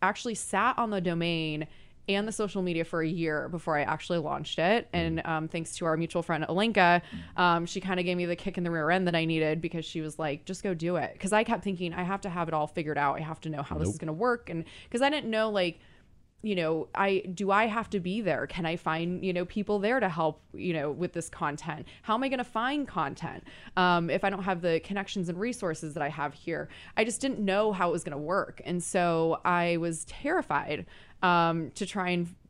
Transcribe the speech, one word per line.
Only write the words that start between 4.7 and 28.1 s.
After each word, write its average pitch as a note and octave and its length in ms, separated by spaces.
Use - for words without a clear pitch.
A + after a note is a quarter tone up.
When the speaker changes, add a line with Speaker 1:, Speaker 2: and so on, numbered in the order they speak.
Speaker 2:
Mm. - 80
Speaker 1:
And, E3 340
um, D#3+ 200
thanks E3 300
to F3 80
our D#3+ 120
mutual E3+ 260
friend, D#3 260
Alenka, F3+ 540
um, F3 300
she G3 120
kinda F#3 220
gave F3+ 160
me F3+ 80
the F3 100
kick F3+ 220
in F3+ 60
the E3+ 80
rear D#3+ 180
end F#3 160
that F3 100
I E3 100
needed D#3+ 360
because D#3+ 240
she - 160
was D#3 160
like, D#3 280
"Just F#3 180
go G3 100
do E3+ 220
it." D3 240
'Cause F#3+ 120
I G#3+ 120
kept G#3 200
thinking, F3+ 300
"I F3+ 80
have F#3+ 200
to G3+ 80
have E3+ 180
it E3 80
all D3+ 100
figured D3+ 320
out. C#3+ 200
I - 40
have D#3+ 200
to D#3+ 80
know D3 120
how C#3+ 160
this D#3 120
Speaker 2:
Nope. - 40
Speaker 1:
is D#3+ 60
gonna D#3+ 140
work." A#3+ 360
And E3 160
'cause A#3+ 140
I C#4 80
didn't C4+ 180
know, A3 220
like, F3+ 280
you G#3 120
know, D#3+ 400
I, G3 240
do G3 160
I G#3+ 160
have A3 240
to G3+ 80
be F3+ 200
there? D3+ 280
Can - 180
I E3 100
find, E3+ 480
you F#3+ 80
know, F3 140
people G#3 320
there A3 220
to G3+ 100
help, D#3+ 320
you F3 180
know, D3+ 160
with E3+ 240
this E3 160
content? D3+ 560
How A3 140
am B3 80
I C4+ 60
gonna B3+ 140
find B3+ 440
content, - 560
um, F3 320
if E3 140
I G3 80
don't G3 100
have F3+ 220
the E3 200
connections F#3+ 460
and F3 100
resources F#3 540
that D#3 80
I C#3+ 80
have D3 240
here? D3 340
I A3 60
just A3+ 180
didn't C4+ 160
know G#3 360
how F3+ 160
it - 20
was E3 120
gonna D3 140